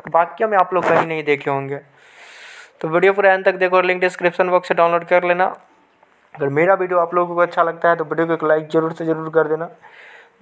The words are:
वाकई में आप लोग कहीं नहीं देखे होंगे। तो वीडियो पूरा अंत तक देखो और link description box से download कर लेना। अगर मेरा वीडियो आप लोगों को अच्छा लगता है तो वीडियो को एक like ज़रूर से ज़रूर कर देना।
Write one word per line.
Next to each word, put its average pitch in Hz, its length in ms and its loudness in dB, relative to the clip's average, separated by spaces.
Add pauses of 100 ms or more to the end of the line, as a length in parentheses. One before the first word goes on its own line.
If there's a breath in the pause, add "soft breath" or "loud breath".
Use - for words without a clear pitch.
(120)
वाकई 175 340 0
में 214 120 0
आप 180 160 2
लोग 180 160 0
कहीं 165 180 2
नहीं 160 160 -6
देखे 147 260 -2
होंगे। 139 300 -6 (1000 loud breath)
तो 165 60 -6
वीडियो 175 260 4
पूरा 196 200 4
अंत 190 120 -2
तक 190 100 2
देखो 185 200 0
और 180 100 4
link 180 160 0
description 180 480 0
box 180 180 0
से 185 60 -2
download 170 300 2
कर 175 200 2
लेना। 180 220 0 (880)
अगर 143 140 -2
मेरा 165 240 2
वीडियो 185 260 0
आप 170 160 -2
लोगों 175 200 -2
को 175 60 0
अच्छा 170 220 0
लगता 165 260 0
है 170 60 4
तो 165 80 -6
वीडियो 156 240 -2
को 165 60 -2
एक 156 100 -4
like 156 260 0
ज़रूर 160 240 -2
से 165 120 -10
ज़रूर 160 240 -4
कर 156 180 0
देना। 160 220 -4 (720 loud breath)